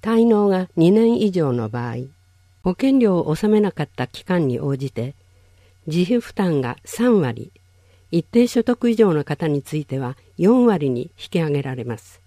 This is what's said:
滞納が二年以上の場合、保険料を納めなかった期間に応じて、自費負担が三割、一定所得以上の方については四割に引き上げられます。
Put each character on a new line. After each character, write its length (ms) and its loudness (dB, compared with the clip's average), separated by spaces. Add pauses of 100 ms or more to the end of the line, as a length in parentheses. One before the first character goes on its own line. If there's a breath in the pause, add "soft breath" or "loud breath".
滞 260 2
納 220 4
が 280 0
二 140 6
年 320 4
以 80 2
上 220 0
の 160 -2
場 220 -8
合、 40 -10 (680)
保 80 -2
険 280 0
料 200 4
を 100 -2
納 240 0
め 80 4
な 120 0
か 120 -6
っ 100 -16
た 120 -6
期 180 -16
間 240 0
に 120 -4
応 160 -4
じ 160 -8
て、 220 -8 (720)
自 160 0
費 180 0
負 140 -16
担 260 0
が 240 -6
三 360 2
割、 320 -6 (580)
一 120 -2
定 240 2
所 160 0
得 280 0
以 40 2
上 200 4
の 100 -2
方 240 -6
に 140 -2
つ 140 -10
い 80 -6
て 140 -8
は 180 -8 (220 soft breath)
四 280 4
割 240 0
に 280 -6
引 120 -20
き 100 -2
上 100 -2
げ 120 -2
ら 120 -8
れ 100 -10
ま 140 -8
す。 280 -20